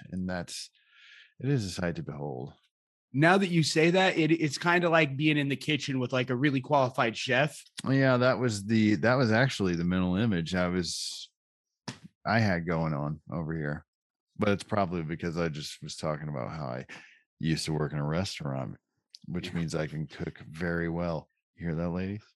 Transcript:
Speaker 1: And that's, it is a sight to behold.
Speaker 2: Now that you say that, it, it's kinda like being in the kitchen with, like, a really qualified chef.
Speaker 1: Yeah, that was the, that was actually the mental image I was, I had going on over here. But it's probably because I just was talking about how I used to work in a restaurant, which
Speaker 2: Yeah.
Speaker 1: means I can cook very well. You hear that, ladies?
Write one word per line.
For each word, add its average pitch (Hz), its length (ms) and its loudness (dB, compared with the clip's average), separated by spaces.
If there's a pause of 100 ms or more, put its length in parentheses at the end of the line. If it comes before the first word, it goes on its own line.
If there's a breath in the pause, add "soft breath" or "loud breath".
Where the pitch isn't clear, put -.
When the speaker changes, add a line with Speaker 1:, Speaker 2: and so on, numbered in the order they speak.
(120)
Speaker 1:
And 92 160 -6
that's, - 420 -8 (720 soft breath)
it 127 80 -6
is 127 160 0
a 90 60 -6
sight 87 260 -4
to 82 80 -8
behold. 73 480 -10 (640)
Speaker 2:
Now 165 220 6
that 196 120 2
you 165 120 4
say 160 280 4
that, 185 280 4
it, 156 140 4
it's 156 260 0
kinda 175 320 2
like 156 260 4
being 151 220 2
in 143 100 0
the 139 60 0
kitchen 139 460 -2
with, 123 120 -2
like, 127 180 0
a 123 60 0
really 135 240 0
qualified 131 560 2
chef. 131 460 0 (260)
Speaker 1:
Yeah, 135 280 6
that 123 240 4
was 107 260 0
the, 107 300 6
that 110 180 4
was 127 160 4
actually 110 460 2
the 85 80 -2
mental 90 320 2
image 92 400 0
I 90 100 2
was, - 640 -4 (960)
I 110 140 2
had 87 260 2
going 80 280 0
on 73 260 -4 (120)
over 80 220 -6
here. 76 300 -6 (540)
But 104 120 2
it's 101 140 -2
probably 90 380 -2
because 80 360 -6
I 85 100 0
just 73 340 -8
was 76 140 -12
talking 76 320 -6
about 64 220 -6
how 73 140 -8
I 64 220 -8 (520 loud breath)
used 78 280 0
to 80 60 -2
work 76 200 -2
in 76 60 -4
a 73 60 -2
restaurant, 71 720 -4 (500)
which 85 220 -6
Speaker 2:
Yeah. - 60 -12
Speaker 1:
means 80 220 -4
I 78 100 -2
can 76 220 -6
cook - 320 -10 (100)
very 85 380 -2
well. 82 400 -4 (280)
You 82 120 -8
hear 80 80 -2
that, 85 140 -2
ladies? 95 320 -4 (140)